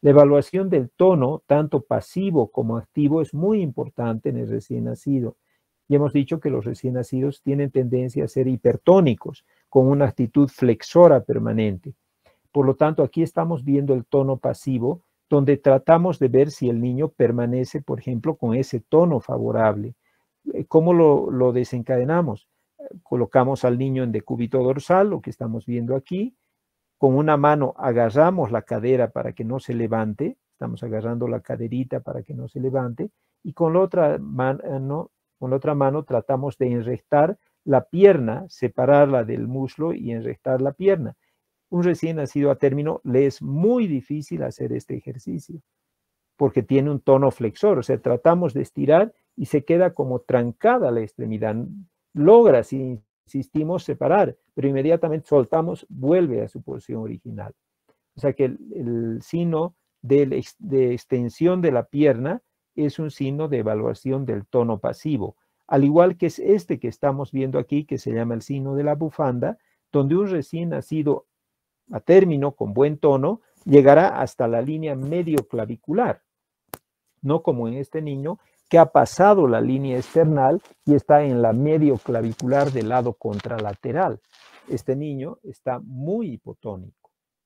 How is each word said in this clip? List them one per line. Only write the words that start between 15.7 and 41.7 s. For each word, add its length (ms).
de 120
ver 220
si 180
el 120
niño 280
permanece, 720
por 180
ejemplo, 360
con 200
ese 240
tono 400
favorable. 720
Eh, 120
¿cómo 280
lo, 360
lo 220
desencadenamos? 960
Colocamos 640
al 120
niño 260
en 80
decúbito 520
dorsal, 460
lo 120
que 80
estamos 360
viendo 300
aquí. 400
Con 180
una 220
mano 400
agarramos 760
la 120
cadera 480
para 220
que 100
no 160
se 160
levante, 640
estamos 280
agarrando 460
la 140
caderita 580
para 240
que 100
no 140
se 120
levante, 520
y 100
con 200
la 80
otra 360
mano, 960
con 140
la 60
otra 180
mano 300
tratamos 520
de 140
enrectar 640
la 180
pierna, 640
separarla 760
del 220
muslo 460
y 180
enrectar 480
la 120
pierna. 440
Un 140